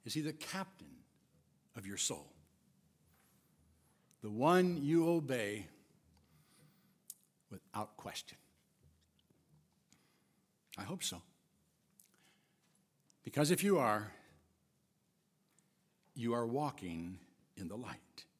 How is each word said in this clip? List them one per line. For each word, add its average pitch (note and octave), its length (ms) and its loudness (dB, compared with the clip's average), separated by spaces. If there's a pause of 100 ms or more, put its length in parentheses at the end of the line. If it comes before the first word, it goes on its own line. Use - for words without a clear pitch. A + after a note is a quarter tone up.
Is A2 100 -8
he D3+ 60 -2
the D3+ 120 -4
captain - 560 -8 (880)
of G2 100 -10
your G2 120 -8
soul? - 340 -4 (1900)
The G#2+ 80 -6
one E3+ 520 6
you E3 260 6
obey B2 600 0 (1800)
without G#2+ 460 -8
question? - 420 -12 (2500)
I F#2+ 60 -10
hope F3 220 -6
so. F2 180 -4 (2000)
Because D3 280 4
if F3+ 100 2
you G3 160 6
are, G#2+ 340 4 (2000)
you A#2 200 0
are A#2+ 100 0
walking F#2 720 -4 (380)
in F#2 120 -8
the G2 80 -8
light. - 480 -14 (160)